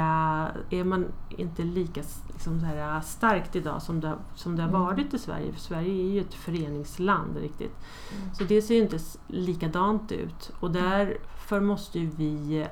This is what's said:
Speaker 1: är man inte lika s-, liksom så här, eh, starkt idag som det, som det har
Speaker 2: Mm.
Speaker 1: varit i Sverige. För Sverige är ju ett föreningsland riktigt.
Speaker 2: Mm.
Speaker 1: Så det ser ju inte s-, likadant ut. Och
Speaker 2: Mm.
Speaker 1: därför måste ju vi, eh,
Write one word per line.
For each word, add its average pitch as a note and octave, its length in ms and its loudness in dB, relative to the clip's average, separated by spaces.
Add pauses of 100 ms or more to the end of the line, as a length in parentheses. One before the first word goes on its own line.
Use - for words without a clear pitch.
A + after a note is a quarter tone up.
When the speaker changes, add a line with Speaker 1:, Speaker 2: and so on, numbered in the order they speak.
(680)
Speaker 1:
är F3+ 140 0
man F#3 220 4 (240)
inte F3 340 -4
lika E3+ 360 -2
s-, - 240 -6 (100)
liksom E3 260 0
så E3 60 0
här, D3+ 300 0
eh, D#3 60 -2
starkt G3 540 2
idag D#3 260 -2
som E3 180 -2
det, D#3 140 0 (220)
som F3 200 -4
det E3 60 0
har E3 80 2
Speaker 2:
Mm. F#3 120 4
Speaker 1:
varit G3 320 0
i B3 60 -2
Sverige. D#3 340 -4
För D#3+ 60 -8
Sverige E3+ 320 -2 (120)
är F#3+ 100 0
ju G3+ 80 2
ett - 120 -4
föreningsland D#3+ 1040 0
riktigt. - 380 -6 (420)
Speaker 2:
Mm. F#3+ 180 -4
Speaker 1:
Så G3 80 0
det G#3 180 6
ser A3 140 4
ju A#3 60 10
inte F3 140 4
s-, - 320 -6
likadant F3+ 840 0
ut. - 480 -6
Och F3 100 0
Speaker 2:
Mm. F3 140 2
Speaker 1:
därför G3 800 0
måste G3+ 380 2
ju E3 100 0
vi, D3+ 520 0
eh, D3+ 100 -4